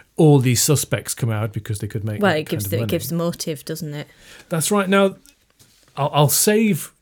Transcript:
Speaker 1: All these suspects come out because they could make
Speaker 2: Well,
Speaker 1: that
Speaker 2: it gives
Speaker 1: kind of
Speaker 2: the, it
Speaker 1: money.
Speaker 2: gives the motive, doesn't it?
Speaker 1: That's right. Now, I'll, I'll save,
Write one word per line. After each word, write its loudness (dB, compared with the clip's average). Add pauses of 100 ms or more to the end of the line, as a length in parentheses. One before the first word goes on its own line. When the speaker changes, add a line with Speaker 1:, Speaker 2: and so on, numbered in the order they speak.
(180)
Speaker 1:
All 6
these 2
suspects -2
come -4
out -4
because -8
they -6
could -8
make -6
Speaker 2:
Well, 2
Speaker 1:
that -2
Speaker 2:
it -8
gives -6
Speaker 1:
kind -
of -8
Speaker 2:
the, -2
it -2
Speaker 1:
money. -4
Speaker 2:
gives -4
the -4
motive, -6
doesn't -10
it? -12 (420)
Speaker 1:
That's -2
right. 2
Now, 4 (800)
I'll, -2
I'll 6
save, 2 (100)